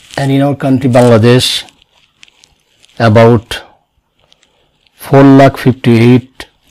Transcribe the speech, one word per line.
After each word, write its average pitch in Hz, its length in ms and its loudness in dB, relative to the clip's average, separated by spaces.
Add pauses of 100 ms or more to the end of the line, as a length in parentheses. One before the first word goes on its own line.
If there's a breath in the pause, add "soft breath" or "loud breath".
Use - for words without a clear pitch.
(180)
And 139 140 -6
in 139 100 -2
our 139 140 -4
country, 135 340 -4
Bangladesh, 120 720 0 (1400)
about 117 640 0 (1300)
four - 300 0
lakh 135 340 2
fifty-eight 120 880 -2 (240)